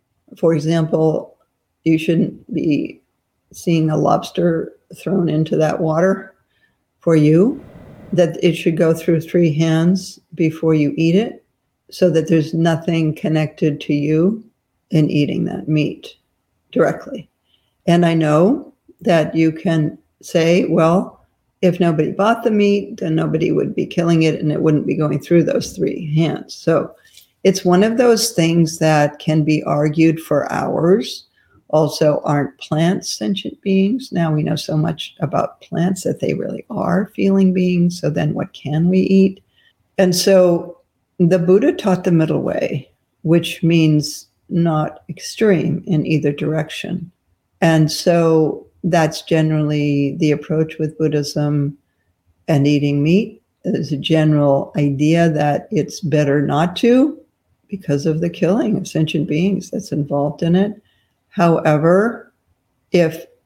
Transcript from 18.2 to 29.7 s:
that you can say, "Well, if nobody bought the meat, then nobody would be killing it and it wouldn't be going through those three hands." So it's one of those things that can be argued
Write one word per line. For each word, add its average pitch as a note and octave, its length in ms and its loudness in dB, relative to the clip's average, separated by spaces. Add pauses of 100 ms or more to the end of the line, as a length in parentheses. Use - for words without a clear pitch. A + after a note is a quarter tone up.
that D#3+ 320 0
you D#3+ 160 2
can D#3+ 480 -2 (220)
say, E3+ 460 2
"Well, E3+ 600 0 (360)
if F3+ 180 2
nobody D#3+ 320 0
bought A3+ 320 0
the A#3+ 60 2
meat, G#3 480 0
then D#3+ 160 -4
nobody D#3+ 360 0
would D#3+ 240 -2
be D#3 120 -4
killing E3+ 360 0
it D#3 160 0
and D3+ 140 -2
it D#3+ 100 -2
wouldn't D3+ 240 2
be - 80 -2
going D3+ 240 -2
through E3+ 260 2
those - 280 -4
three D#3 420 -6
hands." D#3 400 -2
So - 400 -2 (480)
it's F#3+ 220 0
one F3+ 180 4
of A3+ 140 0
those A#3+ 340 2
things E3 480 2
that D3+ 400 2
can D#3 240 0
be D3+ 220 0
argued D#3 560 2